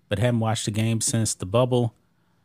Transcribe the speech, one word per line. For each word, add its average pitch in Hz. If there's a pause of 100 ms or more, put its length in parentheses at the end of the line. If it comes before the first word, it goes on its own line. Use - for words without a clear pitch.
but 104
haven't 120
watched 110
the -
game 110
since 110
the -
bubble. 120 (500)